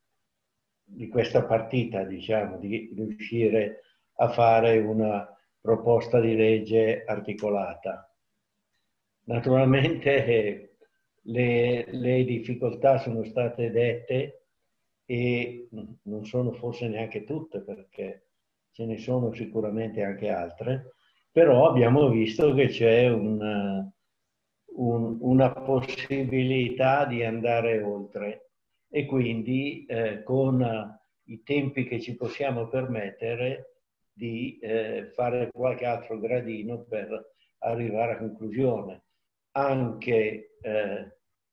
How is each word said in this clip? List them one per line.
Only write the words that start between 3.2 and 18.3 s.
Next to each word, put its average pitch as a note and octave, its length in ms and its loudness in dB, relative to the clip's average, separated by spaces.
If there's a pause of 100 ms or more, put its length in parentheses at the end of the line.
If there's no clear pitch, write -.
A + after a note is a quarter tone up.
a B2 120 4
fare A2+ 500 6
una G#2+ 480 0 (320)
proposta A2+ 600 2
di A2+ 160 2
legge A2 680 4
articolata. G2 1080 -6 (1120)
Naturalmente, C3 1000 4
eh, A2 500 0 (460)
le, A#2+ 680 0
le B2+ 340 2
difficoltà B2 720 0
sono A2+ 260 -4
state A#2 460 -2
dette A#2+ 720 -2 (640)
e A#2+ 640 -2 (340)
non G#2 240 -10
sono B2 260 -2
forse A#2+ 360 -8
neanche A2 360 -6
tutte, C#3+ 360 -8
perché G2 640 -14 (460)